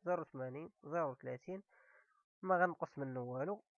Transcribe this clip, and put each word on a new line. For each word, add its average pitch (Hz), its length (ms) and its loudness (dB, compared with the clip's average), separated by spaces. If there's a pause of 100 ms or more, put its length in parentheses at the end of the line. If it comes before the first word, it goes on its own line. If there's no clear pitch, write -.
زيرو 175 180 2
وثمانين، 135 480 -8 (140)
زيرو 151 260 0
وثلاثين، 131 520 -6 (800)
ما 185 200 6
غنقص 170 360 0
منه 131 220 -2
والو 131 440 -2 (140)